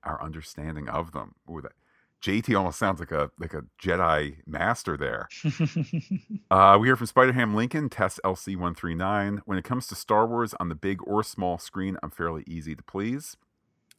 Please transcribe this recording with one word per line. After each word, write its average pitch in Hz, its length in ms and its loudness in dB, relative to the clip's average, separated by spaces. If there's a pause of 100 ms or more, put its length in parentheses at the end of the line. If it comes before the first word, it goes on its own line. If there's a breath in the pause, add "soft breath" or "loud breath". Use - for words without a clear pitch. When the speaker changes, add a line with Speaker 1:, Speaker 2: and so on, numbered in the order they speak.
Speaker 1:
our - 180 -8
understanding 78 680 -10
of 82 220 -4
them." 55 240 -12 (140)
Ooh, 80 120 -10
that - 100 -16 (480)
J 101 200 0
T 113 140 0
almost 95 240 2
sounds 95 220 0
like 85 100 -10
a, 73 260 0
like 85 160 -10
a 73 120 -8 (180)
Jedi 80 540 2 (100)
master 82 500 -2
there. 64 320 -4 (140)
Speaker 2:
<laughs> 160 1080 -4
Speaker 1:
Uh, 98 260 10
we 113 80 4
hear 131 80 6
from 120 140 0
Spider-Ham 123 460 4
Lincoln, 123 340 0
Tess - 340 -2
L 92 140 0
C - 180 -8
one 90 220 -2
three 85 180 -4
nine. 101 500 -2
"When 95 140 -4
it 90 60 -4
comes 127 240 -4
to - 80 -12
Star 110 280 4
Wars 117 360 -2
on 87 80 -4
the 82 80 -6
big 98 280 -4
or 107 200 0
small 90 340 -4
screen, 95 420 -6
I'm 78 100 -8
fairly 82 360 -4
easy 78 300 -8
to - 80 -16
please. 117 520 -6 (640)